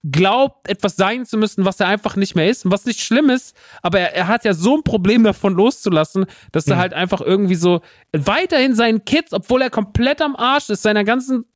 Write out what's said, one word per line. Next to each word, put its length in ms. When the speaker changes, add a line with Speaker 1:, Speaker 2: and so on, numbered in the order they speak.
Speaker 1:
glaubt, 640
etwas 280
sein 280
zu 140
müssen, 260
was 140
er 80
einfach 300
nicht 180
mehr 160
ist 140
und 80
was 140
nicht 120
schlimm 320
ist, 260
aber 180
er, 160
er 100
hat 180
ja 80
so 260
ein 40
Problem 400
davon 320
loszulassen, 720
dass 160
er 80
Speaker 2:
Mhm. 60
Speaker 1:
halt 120
einfach 280
irgendwie 340
so 280
weiterhin 640
seinen 300
Kids, 280
obwohl 300
er 80
komplett 500
am 140
Arsch 360
ist, 120
seiner 220
ganzen 400